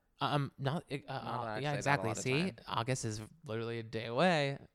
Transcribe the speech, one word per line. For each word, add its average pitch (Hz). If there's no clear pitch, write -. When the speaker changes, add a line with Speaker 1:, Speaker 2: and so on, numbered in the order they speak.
Speaker 1:
Um, 143
not, 139
uh, -
uh, 135
Speaker 2:
Not 117
actually, 107
Speaker 1:
yeah, 147
Speaker 2:
I -
have 143
a -
Speaker 1:
exactly. 139
Speaker 2:
lot 107
of 104
Speaker 1:
See, 131
Speaker 2:
time. 185
Speaker 1:
August 113
is 110
literally 113
a -
day 113
away 143